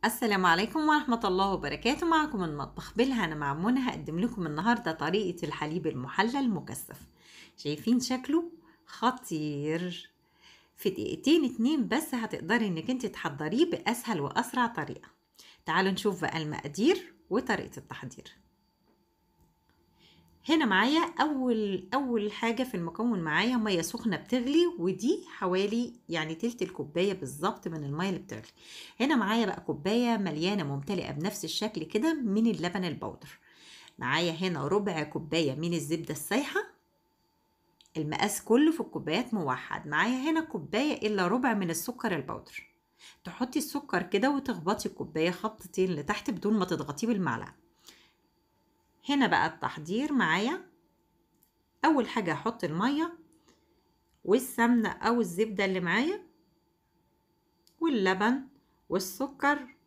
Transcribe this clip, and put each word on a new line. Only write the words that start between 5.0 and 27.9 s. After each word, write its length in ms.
الحليب 400
المحلى 520
المكثف. 640
شايفين 440
شكله؟ 520
خطير. 1200
في 140
دقيقتين 540
اتنين 440
بس 260
هتقدري 520
انك 240
انت 160
تحضريه 640
بأسهل 500
وأسرع 460
طريقة. 420
تعالوا 240
نشوف 320
بقى 200
المقادير 720
وطريقة 480
التحضير. 540
هنا 160
معايا 560
أول، 760
أول 380
حاجة 300
في 140
المكون 440
معايا 360
مية 260
سخنة 340
بتغلي، 500
ودي 500
حوالي 640
يعني 260
تلت 280
الكوباية 500
بالظبط 560
من 160
المية 240